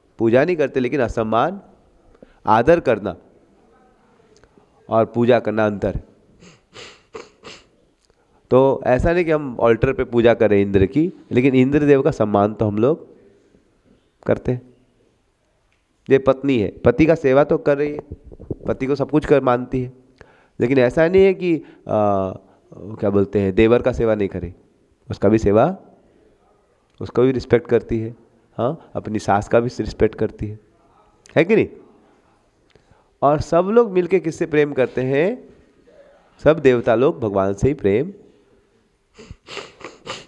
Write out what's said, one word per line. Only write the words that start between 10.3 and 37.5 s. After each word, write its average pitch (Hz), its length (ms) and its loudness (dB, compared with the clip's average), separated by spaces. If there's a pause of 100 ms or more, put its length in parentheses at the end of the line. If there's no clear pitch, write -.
करें 104 280 4
इंद्र 98 240 2
की, 156 280 -2 (180)
लेकिन 127 240 2
इंद्र 135 240 4
देव 143 220 4
का 147 100 0
सम्मान 107 420 0
तो 107 120 -2
हम 104 120 -2
लोग 135 300 0 (1160)
करते - 260 -2
हैं। 127 220 -10 (1400)
ये 135 80 4
पत्नी 131 420 0
है, 92 120 -2
पति - 340 2
का 160 100 2
सेवा 139 280 2
तो 151 140 0
कर 143 200 -2
रही 147 140 -4
है, 147 80 -10 (680)
पति 117 180 -4
को 139 100 -2
सब 135 160 -4
कुछ 151 140 0
कर 139 160 4
मानती 127 420 -2
है, 127 100 -12 (640)
लेकिन 127 180 0
ऐसा 143 300 2
नहीं 190 180 4
है 190 80 2
कि, 170 240 -2
आ, - 40 -10 (1120)
क्या 104 360 -8
बोलते 101 300 0
हैं, 95 160 -2
देवर 113 260 4
का 123 100 -2
सेवा 117 240 -2
नहीं 101 120 -4
करे, 87 260 -10 (560)
उसका 101 200 -2
भी 110 80 4
सेवा, 123 400 2 (1200)
उसको 107 200 -2
भी 131 100 4
respect 123 360 -2
करती 113 320 -2
है, 113 160 -10 (420)
हाँ, 135 360 -6
अपनी 107 260 -8
सास 104 280 0
का 120 120 2
भी 120 100 -2 (100)
respect 107 360 -2
करती 107 320 -8
है, 107 120 -16 (760)
है 156 100 4
कि 214 100 2
नहीं? 117 120 2 (1500)
और 143 200 2
सब 170 240 0
लोग 226 260 2
मिलके 180 280 0
किससे 160 260 -6
प्रेम 147 280 -2
करते 123 280 -2
हैं? 147 480 -2 (920)
सब 160 160 2
देवता 123 360 2
लोग 156 240 0
भगवान 101 340 -2